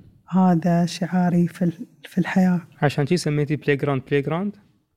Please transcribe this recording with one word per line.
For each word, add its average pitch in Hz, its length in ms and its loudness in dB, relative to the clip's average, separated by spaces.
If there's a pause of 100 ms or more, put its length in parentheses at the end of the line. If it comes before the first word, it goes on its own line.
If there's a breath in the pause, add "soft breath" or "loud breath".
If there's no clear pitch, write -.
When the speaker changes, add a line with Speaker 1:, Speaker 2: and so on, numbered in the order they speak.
(280)
Speaker 1:
هذا 175 580 2
شعاري 175 640 0
في - 160 -6
ال-، - 220 -4 (220)
في - 100 -6
الحياة. 180 420 2 (220)
Speaker 2:
عشان 143 240 0
شي 180 100 0
سميتي 147 400 -2
playground 143 440 -2 (100)
playground؟ 156 480 -2 (380)